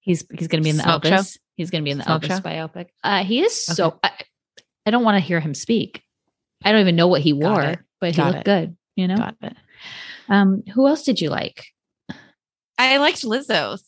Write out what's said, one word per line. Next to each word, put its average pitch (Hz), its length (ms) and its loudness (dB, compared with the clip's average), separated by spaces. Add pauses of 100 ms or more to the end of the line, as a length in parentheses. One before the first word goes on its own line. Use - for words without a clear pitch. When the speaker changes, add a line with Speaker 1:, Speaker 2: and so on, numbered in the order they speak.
Speaker 1:
He's, 175 320 -2
he's 165 160 -8
gonna 160 140 0
be 156 80 0
in 156 80 0
the - 60 0
Speaker 2:
Smoke 160 180 2
Speaker 1:
Elvis. 190 320 2
Speaker 2:
show? - 60 -20 (160)
Speaker 1:
He's 175 140 -8
gonna 156 140 -4
be 143 60 -2
in 143 80 -4
the - 60 -8
Speaker 2:
Smoke 160 180 0
Speaker 1:
Elvis 151 60 -8
Speaker 2:
show? 185 120 -2
Speaker 1:
biopic. 160 460 -10 (180)
Uh, 196 200 0
he 233 180 0
is 453 200 0
so, 165 260 0
Speaker 2:
Okay. - 160 -6
Speaker 1:
I, 190 60 0 (760)
I 214 40 0
don't 240 140 2
wanna 202 160 4
hear 170 180 -2
him 151 140 -4
speak. - 500 -4 (640)
I 208 80 4
don't 220 80 6
even 180 160 4
know 170 120 6
what 165 120 4
he 151 120 2
Speaker 2:
Got 151 200 0
Speaker 1:
wore, 185 100 2
Speaker 2:
it. 160 160 -2 (220)
Speaker 1:
but 175 120 -2
he 156 40 0
Speaker 2:
Got 147 120 2
Speaker 1:
looked 139 120 0
Speaker 2:
it. - 60 -14
Speaker 1:
good, 170 300 0 (200)
you 185 100 0
know? 185 120 0
Speaker 2:
Got - 240 -4
it. - 120 -14 (760)
Speaker 1:
Um, 196 320 4 (100)
who 262 160 4
else 294 140 0
did 233 180 0
you 160 80 -2
like? - 380 -6 (1120)
Speaker 2:
I 262 200 4
liked 294 240 0
Lizzo's. 214 640 -2